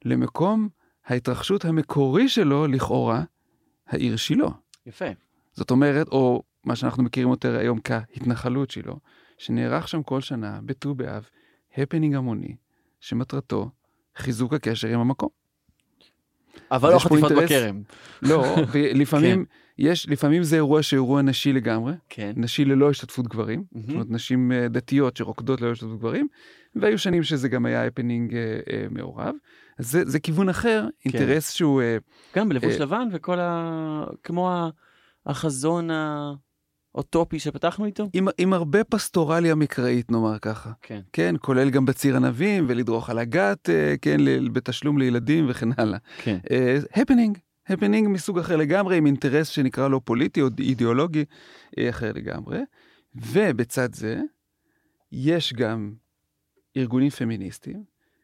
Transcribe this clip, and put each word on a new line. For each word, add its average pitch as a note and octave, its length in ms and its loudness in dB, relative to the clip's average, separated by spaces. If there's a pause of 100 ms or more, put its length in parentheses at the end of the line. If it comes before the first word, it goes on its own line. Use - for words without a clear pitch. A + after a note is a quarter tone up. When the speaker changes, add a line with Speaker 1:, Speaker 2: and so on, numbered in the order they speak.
Speaker 1:
למקום D#3 640 0 (380)
ההתרחשות B2 580 -2
המקורי D#3 640 2
שלו, D#3 380 2
לכאורה, B2+ 580 0 (640)
העיר A#2 300 -2
שילה. D#3 320 0 (380)
Speaker 2:
יפה. B2+ 180 -12 (500)
Speaker 1:
זאת - 160 -4
אומרת, C#3+ 380 4
או B2+ 340 2 (220)
מה A#2+ 120 -2
שאנחנו B2 260 -2
מכירים B2 280 0
יותר B2 280 -2
היום A#2 260 0
כהתנחלות B2 840 -4
שילה, - 220 -12 (460)
שנערך A#2+ 500 -2
שם D#3 140 -4
כל C3+ 180 -4
שנה, G#2+ 440 -8
בט"ו C#3+ 300 -8
באב, B2 340 -10 (480)
הפנינג D3 380 0
המוני, B2 420 -4 (440)
שמטרתו A#2+ 720 -4 (460)
חיזוק B2+ 380 -2
הקשר A2 340 -2
עם A#2 120 0
המקום. B2 280 0 (1400)
Speaker 2:
אבל C3 180 4
Speaker 1:
אז E3+ 40 10
Speaker 2:
לא F3+ 40 10
Speaker 1:
יש E3+ 60 6
פה F3 60 4
Speaker 2:
חטיפת D3+ 220 6
Speaker 1:
אינטרס D3+ 200 4
Speaker 2:
בכרם. G#2+ 320 0 (400)
Speaker 1:
לא, D3 340 4
Speaker 2:
<laughs> D3 160 0
Speaker 1:
ולפעמים D3 720 4
Speaker 2:
כן. - 60 -18 (280)
Speaker 1:
יש, D#3+ 300 0
לפעמים D3+ 340 2
זה D#3+ 140 2
אירוע D3+ 260 4
שהוא C#3+ 140 0
אירוע C3+ 260 4
נשי C3+ 300 2
לגמרי, A#2 400 0 (160)
Speaker 2:
כן. G#2 280 -10
Speaker 1:
נשי A#2+ 280 0
ללא C#3 260 6
השתתפות B2 380 -4
גברים, A2+ 440 -4
Speaker 2:
מהמם. A2 140 -12
Speaker 1:
זאת C#3 80 -6
אומרת, A#2 160 -4
נשים, B2+ 420 0
אה, B2 160 0
דתיות B2 480 0
שרוקדות A#2+ 440 -4
ללא A#2+ 120 -2
השתתפות A2+ 260 -8
גברים, C#3 300 -2 (480)
והיו G#3+ 220 2
שנים F3 240 0
שזה C#3 260 -2
גם A#2+ 180 -2
היה A#2+ 200 0
הפנינג, A#2+ 480 -4
אה, A#2+ 60 -4 (300)
אה, G#2+ 200 -6
מעורב. - 440 -8 (440)
אז A#2+ 120 -8
זה, E3 140 2
זה D3 160 -2
כיוון E3+ 280 0
אחר, A3 380 0 (140)
Speaker 2:
כן. C3+ 100 -4
Speaker 1:
אינטרס C3+ 420 0
שהוא... C#3 300 2
אה, A#2 140 2 (400)
Speaker 2:
גם G#3+ 120 2
בלבוש C3+ 260 2
Speaker 1:
אה, - 40 -2
Speaker 2:
לבן G3 340 -2
וכל F3 280 -4
ה-, E3 640 -4 (180)
כמו F3+ 280 -2
ה-, E3+ 200 -2 (560)
החזון D#3+ 640 -2 (1040)
האוטופי E3 440 -2
שפתחנו D#3+ 460 -4
איתו? G#3 280 -4
Speaker 1:
עם, F#3+ 160 2 (100)
עם F#3 140 4
הרבה F3 320 2
פסטורליה E3+ 680 2
מקראית, B2 560 0
נאמר A2 280 2
ככה. G#2+ 340 -6 (100)
Speaker 2:
כן. G#2+ 180 -14 (120)
Speaker 1:
כן, E3+ 280 0
כולל C3+ 300 4
גם C3 160 4
בציר C3 300 2
ענבים, C#3 520 2
ולדרוך A#2 420 -2
על A2+ 80 -2
הגת, F3 520 0
אה, D3+ 320 2
כן, D3 180 2
ל-, C3 280 2
בתשלום B2+ 500 -2
לילדים C3 500 2
וכן B2 280 -2
הלאה. G#2+ 220 0 (200)
Speaker 2:
כן. G2+ 200 -2 (120)
Speaker 1:
אה, B2+ 280 2 (160)
הפנינג, A3+ 440 4 (280)
הפנינג G#3 420 2
מסוג F#3 300 -2
אחר E3 180 0
לגמרי, F3+ 400 2
עם D#3 100 4
אינטרס C#3+ 420 2
שנקרא C3 400 0
לו C3+ 160 0
פוליטי C#3 380 0
או C3 60 4 (100)
אידיאולוגי, C3+ 640 0 (540)
אה, A#2+ 120 0
אחר A2 240 -6
לגמרי. - 440 -8 (560)
ובצד A#2+ 800 -2
זה, A2 260 -6 (920)
יש D3+ 400 -2
גם A2 400 -4 (840)
ארגונים C3 340 2
פמיניסטיים A#2 720 -8 (400)